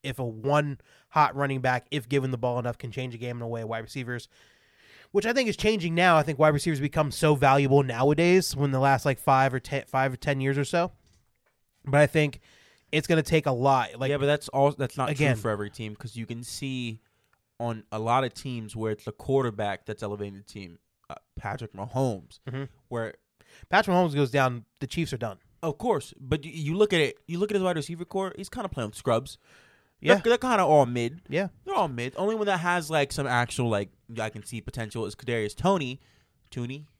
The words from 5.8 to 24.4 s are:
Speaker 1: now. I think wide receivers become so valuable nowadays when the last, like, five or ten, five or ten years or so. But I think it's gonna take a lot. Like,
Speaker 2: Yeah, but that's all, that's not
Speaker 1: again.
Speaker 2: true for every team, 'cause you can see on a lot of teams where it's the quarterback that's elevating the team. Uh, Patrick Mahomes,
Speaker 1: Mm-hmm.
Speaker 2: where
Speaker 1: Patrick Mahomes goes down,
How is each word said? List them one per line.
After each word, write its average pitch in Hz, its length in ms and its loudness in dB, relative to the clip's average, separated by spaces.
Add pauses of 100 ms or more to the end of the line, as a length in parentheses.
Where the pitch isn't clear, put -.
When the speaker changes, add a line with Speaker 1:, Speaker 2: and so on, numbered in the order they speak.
Speaker 1:
now. 175 220 6
I 151 60 4
think 147 140 -2
wide 156 120 6
receivers 147 300 0
become 147 300 0
so 151 240 2
valuable 139 480 6
nowadays 151 720 2
when 143 160 0
the 131 80 0
last, 135 260 2
like, 135 120 2
five 135 380 4
or 127 40 -2
ten, - 280 -6
five 135 260 0
or 123 40 -10
ten 139 220 -2
years 135 180 0
or 143 80 0
so. - 260 0 (960)
But 143 120 6
I 147 40 8
think 151 360 0 (500)
it's 151 160 0
gonna 160 160 4
take 160 220 2
a 143 60 2
lot. 123 460 2
Like, 135 120 -2
Speaker 2:
Yeah, 143 80 0
but 135 80 0
that's 147 240 0
all, 139 240 4
that's - 240 -6
not 135 120 0
Speaker 1:
again. 139 260 2
Speaker 2:
true 107 80 -8
for 117 80 0
every 104 180 -4
team, 107 260 -10
'cause 113 220 -14
you 113 80 -8
can 120 180 -10
see 123 560 -8 (600)
on 113 320 -6
a 110 40 -6
lot 117 280 0
of 120 80 -6
teams 113 420 -10
where 110 160 -2
it's - 140 -6
the 107 80 -8
quarterback 110 720 -2
that's 107 180 -8
elevating 101 320 -8
the 95 80 -20
team. 90 340 -18 (320)
Uh, - 60 -12 (220)
Patrick - 360 -10
Mahomes, 107 760 -6
Speaker 1:
Mm-hmm. 135 180 -10 (240)
Speaker 2:
where 113 240 -6 (560)
Speaker 1:
Patrick 196 260 2
Mahomes 175 180 4
goes 139 180 2
down, 127 340 0 (160)